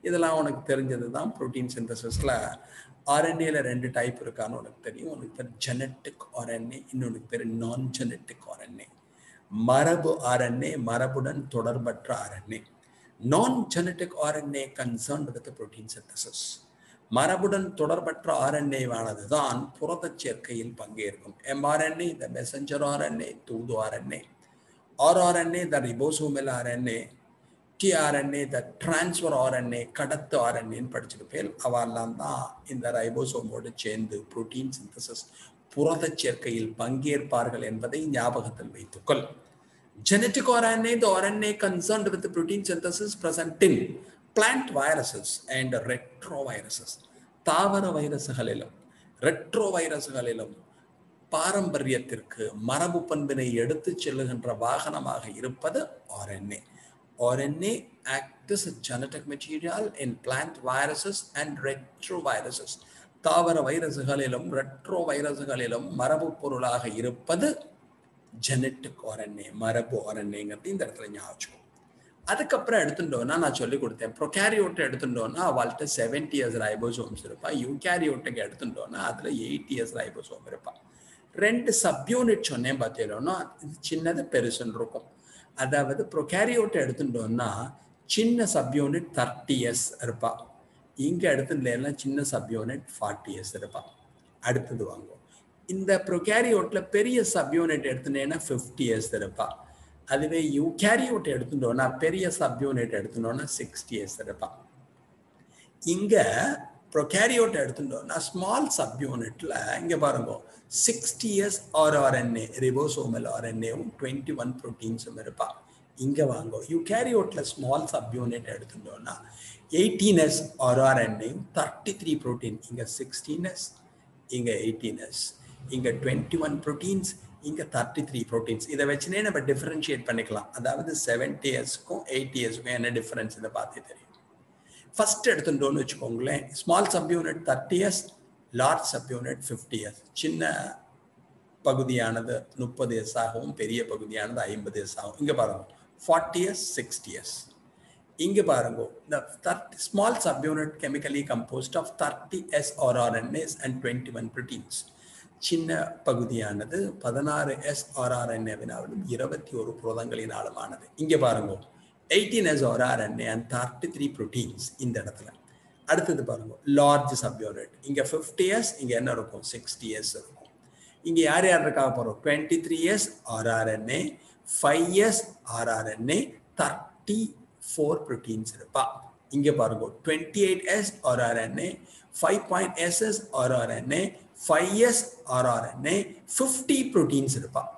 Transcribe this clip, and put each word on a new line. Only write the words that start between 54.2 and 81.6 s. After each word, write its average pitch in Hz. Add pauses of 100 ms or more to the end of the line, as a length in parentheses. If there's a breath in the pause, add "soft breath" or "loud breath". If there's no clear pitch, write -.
வாகனமாக 131 (160)
இருப்பது 143 (380)
ஆர் 101
என் 101
ஏ. - (680 loud breath)
ஆர் 127
என் 151 (100)
ஏ - (440)
act -
as -
a 117 (140)
genetic 135 (100)
material 170 (180)
in 123 (140)
plant 143 (160)
viruses 147 (220)
and 151 (160)
retroviruses. 135 (540 loud breath)
தாவர 165 (120)
வைரசுகளிலும் 139 (100)
ரெட்ரோ 170 (120)
வைரசுகளிலும் 135 (140)
மரபு 156 (140)
பொருளாக 123 (180)
இருப்பது 165 (840)
ஜெனட்டிக் 127 (100)
ஆர் 107
என் 104
ஏ, - (140)
மரபு 117 (100)
ஆர் 107
என் 104
ஏங்கிறது 104
இந்த 170
இடத்துல 104
ஞாபகம் -
வச்சுக்கோ. - (760 soft breath)
அதுக்கப்புறம் 233
எடுத்துட்டோம்னா, 147
நான் 139
சொல்லி 127
கொடுத்தேன், 113
ப்ரொகாரியோட்டை 185
எடுத்துட்டோம்னா 127 (100)
அவள்கிட்ட 123 (100)
செவன்ட்டி 143
இயர்ஸ் 120
ரைபோசோம்ஸ் 113
இருப்பா. - (140)
யூகாரியோட்டுக்கு 143
எடுத்துட்டோம்னா -
அதுல - (160)
எயிட்டி 143
இயர்ஸ் 113
ரைபோசோம் -
இருப்பா. - (720 loud breath)
ரெண்டு 233 (140)